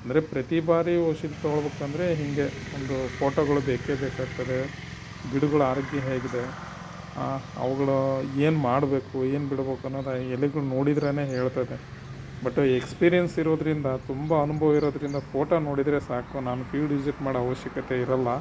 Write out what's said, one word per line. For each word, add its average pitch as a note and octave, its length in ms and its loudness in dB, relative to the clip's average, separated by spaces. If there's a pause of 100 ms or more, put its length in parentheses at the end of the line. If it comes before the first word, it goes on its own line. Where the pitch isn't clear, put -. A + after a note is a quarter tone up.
ಅಂದರೆ, C3 160 2
ಪ್ರತಿ D#3 400 -2
ಬಾರಿ E3+ 480 2
ಔಷಧಿ D#3 340 -4
ತೊಗೊಳ್ಬೇಕಂದ್ರೆ D3+ 720 -2
ಹೀಗೆ C#3+ 300 -2
ಒಂದು C3+ 640 -4
ಫೋಟೋಗಳು C#3+ 580 2
ಬೇಕೇ C3 280 0
ಬೇಕಾಗ್ತದೆ. C3 720 -4 (680)
ಗಿಡಗಳ C#3+ 300 4
ಆರೋಗ್ಯ C3+ 360 0
ಹೇಗಿದೆ, B2+ 460 -2 (720)
ಆ, C3+ 200 -4
ಅವುಗಳು C3+ 880 0 (160)
ಏನು D#3 200 4
ಮಾಡಬೇಕು, C3+ 680 2
ಏನು C#3 240 0
ಬಿಡಬೇಕು C3+ 380 -2
ಅನ್ನೋದು C3+ 240 -4
ಆ C3 40 -2
ಎಲೆಗಳು C3 480 0
ನೋಡಿದ್ರೇ C#3+ 640 2
ಹೇಳ್ತದೆ. B2+ 720 -2 (460)
But C3+ 220 4
ಎಕ್ಸ್ಪೀರಿಯನ್ಸ್ E3+ 720 4
ಇರೋದ್ರಿಂದ, D#3 480 2
ತುಂಬ C#3+ 560 0
ಅನುಭವ D3+ 300 4
ಇರೋದ್ರಿಂದ C#3+ 440 2
ಫೋಟೋ D3 420 0
ನೋಡಿದರೆ C#3+ 420 2
ಸಾಕು, B2 400 -6
ನಾನು B2 240 -4
ಫೀಲ್ಡ್ D3 280 0
ವಿಸಿಟ್ C#3+ 300 -2
ಮಾಡೋ C3+ 160 0
ಅವಶ್ಯಕತೆ B2+ 640 -2
ಇರಲ್ಲ. B2+ 280 2 (120)